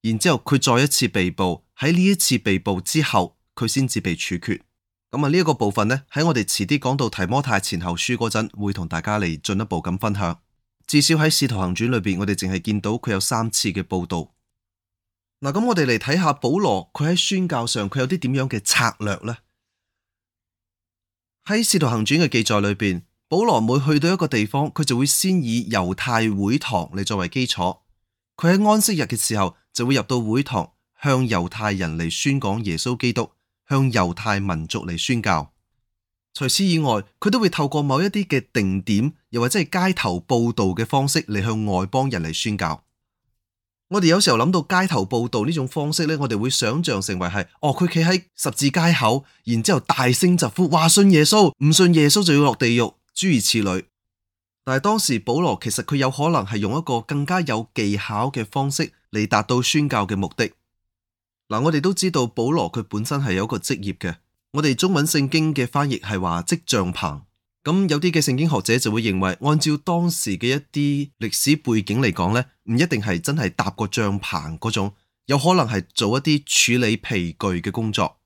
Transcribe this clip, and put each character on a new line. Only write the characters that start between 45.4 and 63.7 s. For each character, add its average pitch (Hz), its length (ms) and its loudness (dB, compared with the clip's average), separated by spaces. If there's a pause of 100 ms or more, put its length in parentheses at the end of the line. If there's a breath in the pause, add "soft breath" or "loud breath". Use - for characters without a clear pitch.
呢 147 80 0
種 139 160 -2
方 147 240 -4
式 160 140 0
呢， 156 140 0
我 139 100 -2
哋 110 80 -2
會 110 100 -2
想 131 360 -2
象 110 180 -2
成 95 160 -4
為 90 100 -2
係， 92 200 -4 (120 soft breath)
哦， 147 160 0
佢 175 160 0
企 165 100 0
喺 180 220 2 (120)
十 - 160 -4
字 143 180 0
街 170 240 2
口， 131 320 0 (200 soft breath)
然 113 180 0
之 202 100 2
後 110 60 2
大 127 320 0
聲 175 260 4
疾 147 80 0
呼， 165 240 0
話： 160 180 6
「信 196 240 8
耶 151 140 8
穌， 208 260 6 (140)
唔 156 80 6
信 180 220 6
耶 147 120 6
穌 202 160 4
就 160 120 4
要 143 60 6
落 131 140 4
地 123 120 0 (120)
獄， 113 140 0 (220)
諸 185 180 2
如 113 80 4
此 104 260 0
類。」 95 180 -2 (800)
但 131 140 -2
係 - 20 0
當 208 200 2
時 123 180 0
保 120 220 -2
羅 143 240 0
其 110 80 -4
實 - 120 -4
佢 151 120 -4
有 135 160 0
可 147 180 -2
能 131 160 0
係 107 120 -4
用 104 200 -2
一 165 60 -2
個 120 180 -2
更 143 240 -4
加 180 160 0
有 117 320 -4
技 104 240 0
巧 110 320 -4
嘅 120 160 -4
方 139 240 -2
式 143 220 -4 (180)
嚟 107 160 0
達 104 160 2
到 123 180 0
宣 147 300 2
教 107 160 0
嘅 101 100 -4
目 95 220 -4
的。 113 140 -2 (960)
嗱， 107 140 -2
我 160 120 2
哋 147 80 2
都 185 100 2
知 185 200 0
道 127 160 0
保 120 240 -2
羅 156 200 0
佢 113 120 -6
本 104 200 -6
身 143 160 -4
係 120 140 0
有 95 120 0
一 - 20 -10
個 110 100 -4
職 92 220 -4